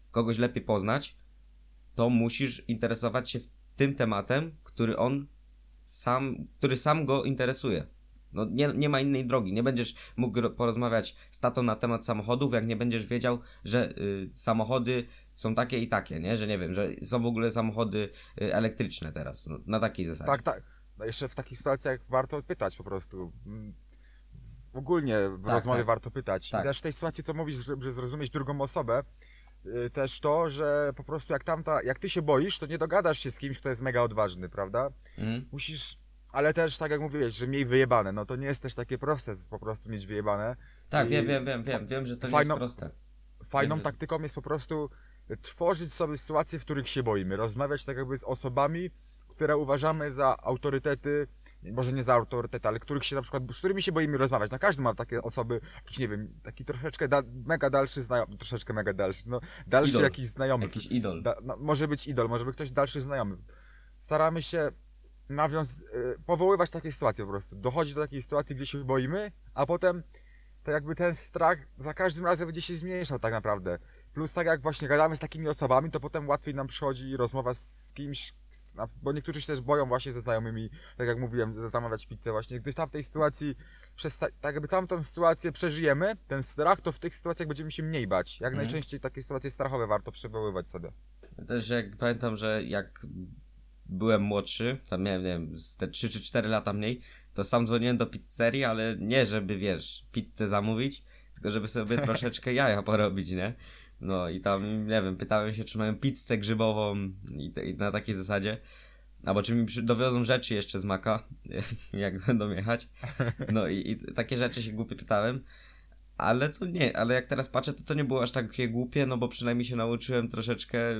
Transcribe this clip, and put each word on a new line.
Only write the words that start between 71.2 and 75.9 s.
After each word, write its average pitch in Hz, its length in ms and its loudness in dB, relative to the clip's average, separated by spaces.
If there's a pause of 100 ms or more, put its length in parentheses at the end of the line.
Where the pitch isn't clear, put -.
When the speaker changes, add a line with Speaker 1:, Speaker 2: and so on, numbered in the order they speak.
Speaker 2:
za 190 140 -8
każdym 175 320 0
razem 170 220 2
będzie 165 140 -6
się 170 160 -6
zmniejszał 170 420 -4
tak 113 140 0
naprawdę. 101 460 -2 (340)
Plus 151 200 -4
tak 170 140 0
jak 160 140 4
właśnie 151 260 -2
gadamy 156 280 6
z - 40 -8
takimi 156 280 -6
osobami, 147 440 4